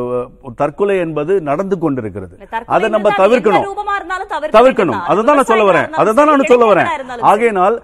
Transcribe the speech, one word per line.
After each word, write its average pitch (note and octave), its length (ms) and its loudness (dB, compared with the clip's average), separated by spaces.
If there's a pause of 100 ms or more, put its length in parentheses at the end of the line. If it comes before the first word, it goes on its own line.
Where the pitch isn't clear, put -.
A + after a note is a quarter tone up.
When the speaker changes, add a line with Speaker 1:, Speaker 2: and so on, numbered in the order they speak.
(560)
Speaker 1:
தற்கொலை G3 420 -2
என்பது D#3+ 420 -2
நடந்து F3 380 -4
கொண்டிருக்கிறது. G#2+ 560 -6
Speaker 2:
இல்ல, - 120 -20
தற்கொலைங்கிறது A3+ 280 -6
Speaker 1:
அதை F#3 140 2
நம்ம G#3 200 0
Speaker 2:
அது G3+ 80 0
எந்த G3 60 2
Speaker 1:
தவிர்க்கணும். G#3 420 2
Speaker 2:
ரூபமா G4+ 320 -6
இருந்தாலும் F#4 300 -8
தவிர்க்க D4+ 320 -2
Speaker 1:
தவிர்க்கணும். G#3 400 2
Speaker 2:
வேண்டியதுதான். A#2 100 -8
Speaker 1:
அதை F#3 160 0
தான் D4 120 4
நான் C4+ 140 0
சொல்ல A3 120 2
Speaker 2:
விவசாயிகளா G3 80 4
Speaker 1:
வரேன். D#3 140 2
Speaker 2:
இருந்தாலும் - 180 -2
Speaker 1:
அதை G3+ 120 2
தான் D4 140 4
Speaker 2:
சரி, D4+ 80 4
Speaker 1:
நான் C4 140 2
சொல்ல A#3+ 140 6
வரேன். G#3+ 200 4
Speaker 2:
இடைத்தரகரா C#4+ 140 -4
இருந்தாலும் B3+ 260 -10
சரி. D3+ 60 6
Speaker 1:
ஆகையினால் G#3 540 2